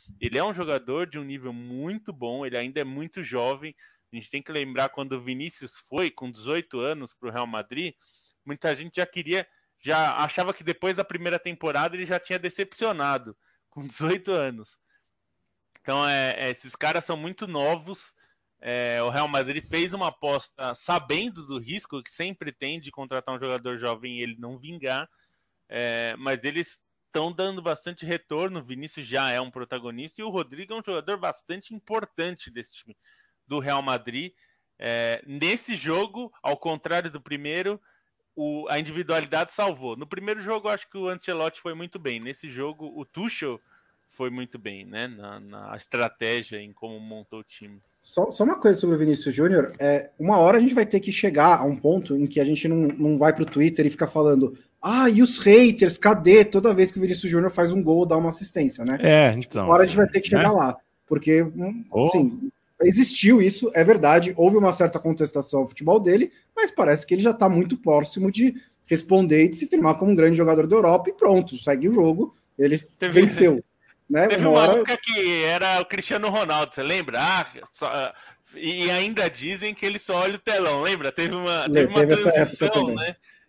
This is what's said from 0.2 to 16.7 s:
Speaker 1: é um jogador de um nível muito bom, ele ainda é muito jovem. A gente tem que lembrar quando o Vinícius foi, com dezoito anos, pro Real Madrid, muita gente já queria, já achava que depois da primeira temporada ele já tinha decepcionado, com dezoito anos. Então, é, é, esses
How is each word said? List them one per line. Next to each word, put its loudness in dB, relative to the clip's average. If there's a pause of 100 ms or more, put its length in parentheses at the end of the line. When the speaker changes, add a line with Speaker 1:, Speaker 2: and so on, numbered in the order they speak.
Speaker 1:
é -2
um -6
jogador -6
de -18
um -12
nível -14
muito -14
bom, -10
ele -8
ainda -8
é -6
muito -12
jovem. -6 (360)
A -20
gente -18
tem -12
que -18
lembrar -6
quando -12
o -10
Vinícius -14
foi, -4
com -16
dezoito -10
anos, -8
pro -14
Real -8
Madrid, -12 (500)
muita -6
gente -14
já -4
queria, -8 (320)
já -2
achava -4
que -20
depois -6
da -4
primeira -6
temporada -6
ele -10
já -6
tinha -8
decepcionado, -6 (320)
com -18
dezoito -6
anos. -6 (1000)
Então, -4
é, -4
é, -6
esses -14